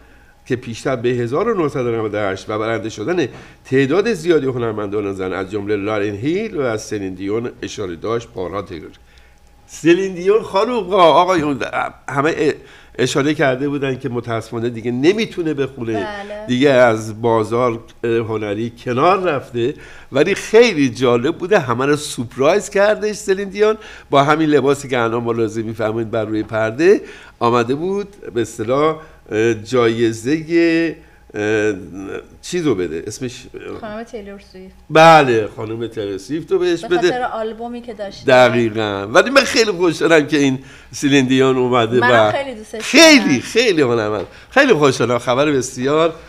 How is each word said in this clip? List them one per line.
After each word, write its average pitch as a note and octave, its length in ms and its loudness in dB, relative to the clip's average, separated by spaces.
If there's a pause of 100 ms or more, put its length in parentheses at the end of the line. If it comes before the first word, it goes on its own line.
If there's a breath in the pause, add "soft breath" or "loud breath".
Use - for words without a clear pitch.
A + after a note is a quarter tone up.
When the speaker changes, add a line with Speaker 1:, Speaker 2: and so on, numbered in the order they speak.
(460 soft breath)
Speaker 1:
که B2+ 100 -2
پیشتر A#2+ 400 -6
به A#2+ 120 -2
هزار B2+ 400 -2
و G3 140 -2
نهصد D3 180 -2
و A#2+ 100 -2
نود A2 240 -4
و G#2 40 -2
هشت G2 320 -4
و A2 80 -4
برنده A2 300 -4
شدن B2 400 -4 (360 loud breath)
تعداد D3 480 2
زیادی D#3 340 0
هنرمندان G#2 680 -4
زن F#2+ 200 -6
از F#2 180 -6
جمله G#2 260 -4
لارن G#2 380 -2
هیل F3 420 -6
و D3+ 40 -4
از A#2 220 -2
سلین G2 320 -8
دیون G#2 380 -6 (100)
اشاره F#2 340 -10
داشت، A2+ 380 -6
بارها F#2 280 -6
تکرار F#2 300 -14
شد. - 80 -20 (680 soft breath)
سلین F#3 480 2
دیون F#3+ 280 0
خانم، G3+ 300 -2
آقا، F#3+ 300 0
آقایون، D#3 580 2 (480)
همه C#3+ 460 0 (440 loud breath)
اشاره C#3 360 -2
کرده C#3 340 -2
بودن C#3 300 -4
که C3 100 -10
متاسفانه A#2 600 -6
دیگه A#2 200 -6
نمیتونه D#3+ 640 -2
بخونه، A#2+ 380 -6
Speaker 2:
بله. - 540 -8
Speaker 1:
دیگه B2+ 240 2
از A2 520 4
بازار، A2+ 580 0 (240)
اه، A#2 60 0
هنری A2 600 -4 (120)
کنار D3 340 2
رفته، C#3 560 -4 (380 loud breath)
ولی D#3 220 2
خیلی G3+ 540 4
جالب A#2+ 500 0
بوده، F#3 200 0
همه B2+ 280 0
رو D3 100 2
سورپرایز C#3+ 760 -2
کردش G3+ 460 0
سلین G3 320 -4
دیون G#3 280 0 (340 loud breath)
با C#3+ 140 4
همین D3+ 240 2
لباسی C#3 400 2
که B2+ 100 -2
الان A#2 240 0
ملاحظه A2+ 400 -2
می‌فرمایید A2 480 -4
بر A2+ 140 -2
روی G#2+ 180 -4
پرده A2 580 2 (380 loud breath)
آمده A#2+ 360 2
بود، G3 420 -6 (180)
به A#2 80 -2
اصطلاح، C3+ 540 -2 (340 loud breath)
اه، A2 240 2
جایزهٔ، B2+ 1400 0 (380 soft breath)
اه، G#2 380 0 (720)
چیز F3 240 -4
رو C3 80 2
بده، E2 320 -4
اسمش، A#2 360 -10 (380)
Speaker 2:
خانم G#3+ 220 -12
تیلور G3+ 380 -16 (120)
سویفت. F#3 220 -20 (160)
Speaker 1:
بله، D3+ 640 6
خانم A2+ 300 -8
تیلور G2+ 320 -8
سویفت D3+ 340 -6
رو F#3+ 60 2
بهش F3 260 0
Speaker 2:
به - 40 -10
Speaker 1:
بده. F3 220 2
Speaker 2:
خاطر B3+ 120 -2
آلبومی A3+ 600 -8
که A#3 120 -14
داشته. G3 320 -12
Speaker 1:
دقیقاً. A2 800 4
ولی C#3 240 4
من C#4+ 140 6
خیلی G#3+ 280 0
خوشحالم D#3+ 540 2
که D3+ 120 0
این C3+ 260 0 (280 loud breath)
سلین C3+ 340 2
دیون C3 300 4
اومده B2 440 2
Speaker 2:
منم A2 280 6
Speaker 1:
و G#3 40 0
Speaker 2:
خیلی C#4 220 -4
دوستش A3 280 -14
Speaker 1:
خیلی، C#4+ 460 6
Speaker 2:
دارم. B2+ 120 2
Speaker 1:
خیلی G#3+ 420 0
هنرمند. G#2+ 440 0 (240 loud breath)
خیلی C4+ 220 4
خوشحالم، C3+ 460 2
خبر C3+ 340 2
بسیار C#3+ 640 0 (140 loud breath)